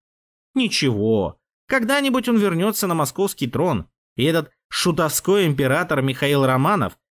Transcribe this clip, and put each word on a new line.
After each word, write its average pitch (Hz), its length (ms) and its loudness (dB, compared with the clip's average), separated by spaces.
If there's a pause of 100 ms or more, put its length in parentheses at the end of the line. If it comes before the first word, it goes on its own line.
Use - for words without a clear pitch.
(560)
Ничего, 110 840 0 (280)
когда-нибудь 262 600 0
он 233 100 2
вернётся 202 500 0
на 170 80 -2
московский 160 520 -2
трон, 127 420 -2 (260)
и 117 80 -2
этот 160 280 0 (180)
шутовской 180 760 0
император 143 560 0
Михаил 135 440 0
Романов 135 520 0 (200)